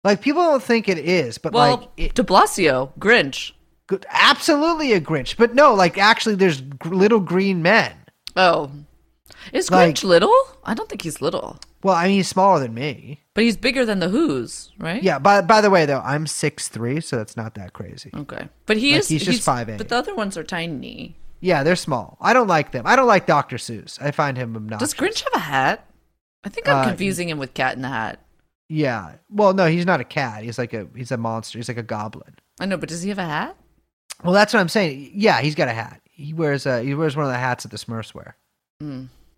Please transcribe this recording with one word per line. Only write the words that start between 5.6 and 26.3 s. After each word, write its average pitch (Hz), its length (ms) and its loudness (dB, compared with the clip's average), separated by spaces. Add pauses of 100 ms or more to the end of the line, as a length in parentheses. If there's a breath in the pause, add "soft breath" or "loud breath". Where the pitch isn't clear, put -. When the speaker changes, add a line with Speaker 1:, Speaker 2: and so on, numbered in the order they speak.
Speaker 1:
like, 185 240 4
actually, 214 380 4
there's 175 240 2
gr-, 139 340 -12
little 208 260 4
green 185 420 0
men. 175 300 2 (440)
Speaker 2:
Oh. 160 340 2 (840 loud breath)
Is 359 180 -4
Speaker 1:
Like 175 240 6
Speaker 2:
Grinch - 100 -4
little? 185 280 6 (320)
I 220 100 -6
don't 440 140 -8
think 208 140 -14
he's 160 180 -10
little. - 380 -6 (240)
Speaker 1:
Well, 190 120 2
I 170 120 2
mean, 196 100 4
he's 185 120 2
smaller 185 320 4
than 117 140 -6
me. 135 460 -10 (140)
Speaker 2:
But 220 100 2
he's 226 120 2
bigger 254 280 -2
than 214 140 -2
the 170 100 -2
Who's, 185 720 -2
right? 175 240 -6
Speaker 1:
Yeah, 170 160 0
by, 202 240 4
by 214 180 6
the 208 100 4
way, 175 160 4
though, 131 180 -2
I'm 151 220 -2
six - 420 -6
three, 120 320 -6
so 147 160 -6
that's 107 200 -8
not 110 200 -10
that 92 160 -16
crazy. - 420 -16
Speaker 2:
Okay. - 340 -12 (180)
But 214 120 0
he 285 140 2
Speaker 1:
Like, 320 80 4
Speaker 2:
is, 381 80 -4
Speaker 1:
he's 156 160 0
just 247 140 0
Speaker 2:
he's, - 60 -6
Speaker 1:
five 120 240 0
eight. 107 100 -10
Speaker 2:
but - 100 -10
the 233 80 -2
other 359 180 -4
ones 202 240 -6
are 156 60 -10
tiny. 165 720 -10 (240)
Speaker 1:
Yeah, 170 220 2
they're 175 140 4
small. 127 440 -6
I 202 120 2
don't 240 160 4
like 156 240 0
them. 127 140 -6
I 220 100 6
don't 269 100 4
like 202 200 4
Doctor 143 300 0
Seuss. - 440 -12
I 139 120 -4
find 143 260 -2
him 113 180 -8
obnoxious. 110 360 -6
Speaker 2:
Does - 60 -10
Grinch 427 260 -4
have 508 100 -4
a 165 100 -2
hat? 139 420 -2 (560)